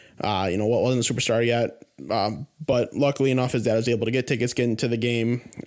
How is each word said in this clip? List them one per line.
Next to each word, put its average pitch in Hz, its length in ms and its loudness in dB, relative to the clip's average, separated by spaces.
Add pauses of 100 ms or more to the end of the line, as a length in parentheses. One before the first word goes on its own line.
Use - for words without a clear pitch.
(220)
uh, 98 280 0
you 90 60 0
know, 104 80 0
wasn't 117 420 2
a - 60 0
superstar 117 320 0
yet. 117 400 0 (260)
Um, 107 360 -2 (180)
but 123 300 2
luckily 135 360 2
enough, 127 220 0
his 120 120 -2
dad 113 100 2
was 113 120 0
able 120 200 0
to 113 40 -2
get 127 160 0
tickets, 120 280 0
get 123 100 2
into 120 240 0
the 117 80 0
game. 117 500 0 (200)